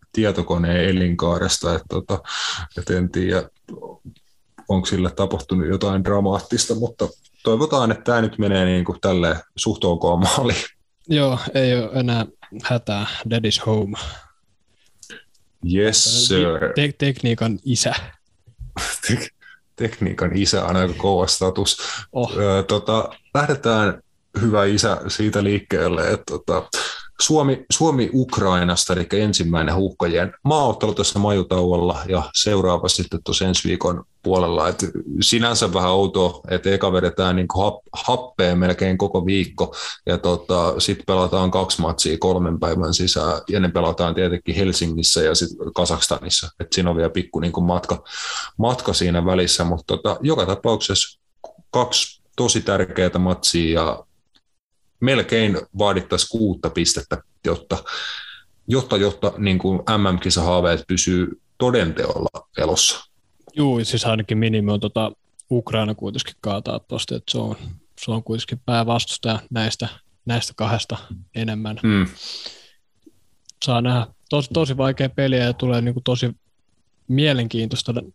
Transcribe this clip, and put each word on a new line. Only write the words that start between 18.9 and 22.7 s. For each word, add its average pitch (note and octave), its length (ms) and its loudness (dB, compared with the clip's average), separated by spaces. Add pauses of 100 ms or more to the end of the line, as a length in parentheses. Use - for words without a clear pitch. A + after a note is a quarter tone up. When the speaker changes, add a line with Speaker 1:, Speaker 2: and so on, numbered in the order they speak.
Speaker 1:
Tek-, - 260 -2 (420)
tekniikan F2+ 600 -2
isä F#2+ 280 2
on F2 100 0
aika F#2 220 2
kova F#2+ 300 2
status. F#2+ 500 0 (340)
Speaker 2:
Oh. B2 260 -4
Speaker 1:
Ö, G2 260 2
tota, G#2 460 0 (240)